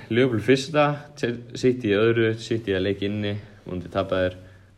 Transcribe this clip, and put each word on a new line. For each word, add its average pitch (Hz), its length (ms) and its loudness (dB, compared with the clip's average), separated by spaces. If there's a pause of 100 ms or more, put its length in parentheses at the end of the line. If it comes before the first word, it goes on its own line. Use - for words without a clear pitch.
Liverpool 117 380 2
fyrsta, 143 420 4 (280)
Chel-, 120 280 -4 (100)
City 123 420 0
í 98 40 4
öðru, 113 380 4
City 110 400 -4
að 95 100 0
leik 98 180 -2
inni, 104 300 -2 (260)
vonandi 87 320 -10
tapa 95 300 -2
þeir. 92 160 -2 (400)